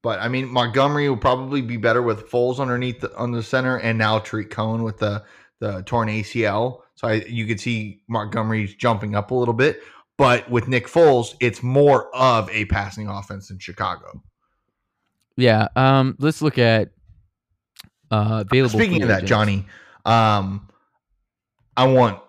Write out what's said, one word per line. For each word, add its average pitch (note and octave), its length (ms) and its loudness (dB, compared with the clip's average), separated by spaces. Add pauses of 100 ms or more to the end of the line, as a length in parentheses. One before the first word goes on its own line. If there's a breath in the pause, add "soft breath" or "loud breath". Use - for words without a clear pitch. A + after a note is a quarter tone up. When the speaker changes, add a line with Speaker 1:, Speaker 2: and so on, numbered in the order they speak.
Speaker 1:
But, A2 160 -4
I G#2 100 -6
mean, B2+ 200 -4
Montgomery C3+ 600 0
will C3 80 0
probably C3 460 -2
be A#2+ 140 -6
better A#2 260 2
with A2 260 -4
Foles B2 300 -2
underneath B2+ 420 -4
the, - 160 -8
on A#2+ 140 -4
the A#2 140 -4
center, B2+ 340 -2
and A2+ 180 -2
now A2 220 2
Tariq G#2+ 320 -8
Cohen A2+ 320 -4
with A2 160 -6
the, G#2 240 -2 (380 soft breath)
the G2 220 -8
torn A2+ 260 -2
A G#2+ 140 -4
C A2+ 220 -2
L. A2 380 -2 (120)
So - 140 -6
I, A2 60 0 (120)
you A2+ 200 -6
could G#2+ 140 -4
see G#2+ 480 -6
Montgomery's A2 680 -4
jumping G#2+ 400 -2
up G#2 160 -4
a B2+ 40 -4
little A#2+ 200 0
bit. C3+ 260 0 (380 loud breath)
But B2 320 2
with A#2+ 180 0
Nick B2+ 180 -2
Foles, C#3 540 4
it's A#2+ 220 -2
more C3 520 4
of A#2+ 360 2
a G#2+ 160 -2
passing G2+ 420 -4
offense G2 420 -12
in F#2+ 80 -14
Chicago. F#2 640 -10 (1120)
Speaker 2:
Yeah. A2 380 4
Um. C3+ 440 2
Let's D3+ 240 -2
look D3 160 0
at, A2+ 320 2 (1200)
uh, G#2+ 400 0
available B2 280 2
Speaker 1:
Speaking F#3 180 2
Speaker 2:
free - 60 0
Speaker 1:
of B2 60 0
that, F#2+ 160 2
Speaker 2:
agents. G2 60 -4
Speaker 1:
Johnny, G#2 360 2 (380 loud breath)
um, G#2 640 2 (1080)
I B2+ 100 4
want B2 420 4